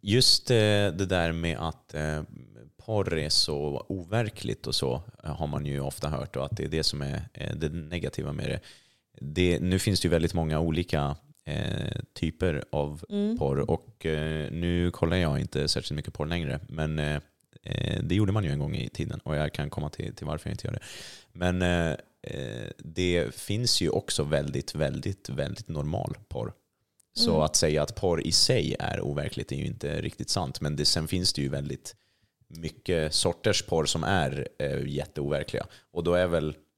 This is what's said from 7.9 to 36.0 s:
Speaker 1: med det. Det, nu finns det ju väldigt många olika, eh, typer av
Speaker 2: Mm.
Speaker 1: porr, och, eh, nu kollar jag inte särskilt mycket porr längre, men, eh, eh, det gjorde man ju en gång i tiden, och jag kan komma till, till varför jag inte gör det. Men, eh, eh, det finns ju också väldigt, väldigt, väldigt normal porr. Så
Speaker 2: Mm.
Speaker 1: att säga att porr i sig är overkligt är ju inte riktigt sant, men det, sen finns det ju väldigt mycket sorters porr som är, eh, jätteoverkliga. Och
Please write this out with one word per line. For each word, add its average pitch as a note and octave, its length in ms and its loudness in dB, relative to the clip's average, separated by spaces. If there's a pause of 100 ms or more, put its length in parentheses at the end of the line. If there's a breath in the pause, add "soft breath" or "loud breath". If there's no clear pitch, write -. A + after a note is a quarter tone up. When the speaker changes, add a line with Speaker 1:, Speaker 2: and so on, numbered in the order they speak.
Speaker 1:
med D2 160 -4
det. C#2 100 -2 (600 loud breath)
Det, F2 380 4
nu F2+ 200 2
finns F#2+ 220 2
det - 40 0
ju E2+ 40 4
väldigt E2 240 4
många D#2+ 260 2
olika, D#2 560 0 (300)
eh, - 520 -4 (160)
typer E2 580 0
av D2 380 -2
Speaker 2:
Mm. G#3 280 0
Speaker 1:
porr, C#2 320 0
och, - 360 -4
eh, D#2 460 0
nu F2 400 2
kollar E2+ 260 2
jag D#2 220 2
inte C#2+ 280 0
särskilt - 280 -2
mycket - 180 -8
porr D2+ 120 -2
längre, D#2 340 -2 (100)
men, D#2 300 -2
eh, D2+ 220 0 (420)
eh, - 400 -2
det F2 120 2
gjorde G2+ 160 4
man G#2 120 2
ju D2+ 80 0
en C#2+ 80 0
gång D2 160 -2
i - 140 -4
tiden, - 340 -6
och D#2 120 -2
jag D2 180 0
kan D2 160 -4
komma D2 200 -4
till, - 260 -8
till - 120 -10
varför D#2+ 220 -6
jag - 40 -4
inte - 140 -6
gör - 60 -4
det. - 100 -6 (480 loud breath)
Men, F2+ 300 2
eh, F2 300 4 (300)
eh, A#1 460 -6 (100)
det F2 580 2
finns A2+ 460 0
ju E2+ 80 4
också - 340 2
väldigt, D2 520 0
väldigt, D2+ 540 -2
väldigt C#2+ 380 -4
normal D2+ 500 -2 (100)
porr. - 260 -6 (600)
Så - 160 2
Speaker 2:
Mm. D#2+ 120 4
Speaker 1:
att D2+ 140 2
säga D2+ 280 4
att - 120 -4
porr F2 320 2
i E2+ 40 0
sig G#2+ 480 4
är - 220 -2
overkligt C#2+ 500 -4
är C2+ 40 -4
ju C#2+ 100 -4
inte D2 360 -4
riktigt - 280 -6
sant, E2+ 320 -2
men D2+ 140 0
det, C#2+ 100 0
sen D#2+ 220 2
finns F2+ 260 0
det C#2+ 80 -2
ju C#2 80 0
väldigt C#2 460 -6 (520)
mycket E2 640 -2
sorters - 500 2
porr D#2+ 220 2
som D2 180 0
är, D2 440 0 (120)
eh, C#2 280 -2
jätteoverkliga. C#2+ 800 -4 (260 loud breath)
Och E2+ 120 -4